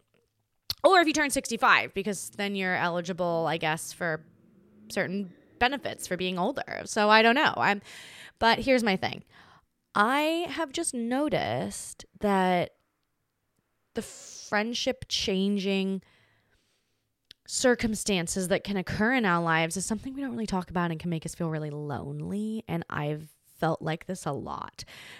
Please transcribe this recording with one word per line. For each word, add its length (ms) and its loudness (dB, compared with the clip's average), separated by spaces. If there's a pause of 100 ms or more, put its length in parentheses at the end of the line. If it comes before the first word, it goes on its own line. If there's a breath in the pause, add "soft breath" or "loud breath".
(840)
or 160 8
if 80 8
you 60 2
turn 180 2
sixty-five, 640 2
because 360 -6
then 260 -4
you're 180 0
eligible, 760 0
I 100 0
guess, 340 -2
for 320 -4 (640)
certain 420 -4 (280)
benefits 480 -2
for 80 -4
being 200 -2
older. 480 -4
So 240 2
I 140 10
don't 140 6
know. 200 2
I'm, 240 2 (600 loud breath)
but 180 4
here's 240 4
my 140 2
thing. 260 -6 (720 soft breath)
I 560 2
have 220 -4
just 220 -4
noticed 1080 -2 (160)
that 540 2 (1200)
the 80 -6
friendship 1080 -4
changing 920 0 (1500)
circumstances 1000 0
that 160 0
can 120 -4
occur 380 0
in 100 2
our 160 4
lives 360 2
is 100 -4
something 260 -6
we 80 -8
don't 120 -6
really 140 -6
talk 220 -2
about 220 0
and 80 -4
can 100 -6
make 160 -2
us 100 -8
feel 140 -4
really 220 -4
lonely. 960 -6
And 240 -4
I've 380 -4 (320)
felt 200 0
like 260 -6
this 200 -8
a 60 -2
lot, 520 -8 (360 loud breath)